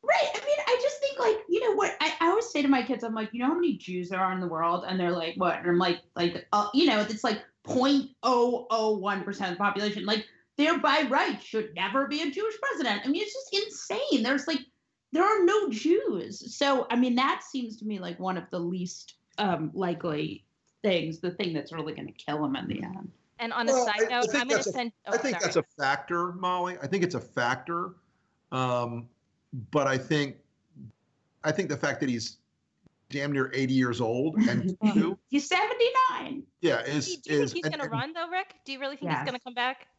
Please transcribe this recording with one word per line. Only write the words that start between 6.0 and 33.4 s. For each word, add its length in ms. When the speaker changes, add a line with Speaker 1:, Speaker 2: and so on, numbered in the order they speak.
Speaker 1:
like, 380
uh, 180
you 140
know, 160
it's 200
like 200
point 440
oh 480
oh 260
one 280
percent 280
of 60
the 40
population. 440
Like, 180
there 220
by 320
right 320
should 320
never 320
be 160
a 80
Jewish 320
president. 420
I 40
mean, 140
it's 120
just 180
insane. 560
There's, 240
like, 140
there 100
are 220
no 240
Jews. 880
So, 340
I 60
mean, 200
that 260
seems 360
to 60
me 140
like 200
one 200
of 120
the 80
least, 580
um, 380
likely 680
things, 380
the 120
thing 200
that's 200
really 220
gonna 180
kill 300
him 140
in 120
the 140
end. 280
Speaker 2:
And 140
on 160
a 40
Speaker 3:
Well, 120
Speaker 2:
side 160
Speaker 3:
I, 60
I 20
Speaker 2:
note, 220
Speaker 3:
think 60
Speaker 2:
I'm 120
gonna 80
Speaker 3:
that's 100
a, 60
Speaker 2:
send, 200
oh, 40
Speaker 3:
I 60
think 200
Speaker 2:
sorry. 40
Speaker 3:
that's 40
a 60
factor, 540
Molly. 500
I 40
think 180
it's 100
a 60
factor. 760
Um, 560
but 160
I 120
think, 380
I 80
think 160
the 80
fact 240
that 80
he's 280
damn 240
near 220